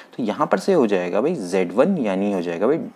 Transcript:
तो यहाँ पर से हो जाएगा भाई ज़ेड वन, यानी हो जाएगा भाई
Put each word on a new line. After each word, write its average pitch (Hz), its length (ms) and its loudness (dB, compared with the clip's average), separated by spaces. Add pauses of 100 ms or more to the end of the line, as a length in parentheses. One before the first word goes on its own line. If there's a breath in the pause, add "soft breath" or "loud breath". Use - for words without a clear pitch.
(180 loud breath)
तो - 60 -4
यहाँ 156 240 -2
पर 196 120 2
से 196 140 0
हो 147 140 6
जाएगा 92 340 0
भाई 170 140 0
ज़ेड 92 380 -2
वन, 165 240 2
यानी 101 360 -2
हो 90 80 -2
जाएगा 85 260 -2
भाई 151 100 2 (180)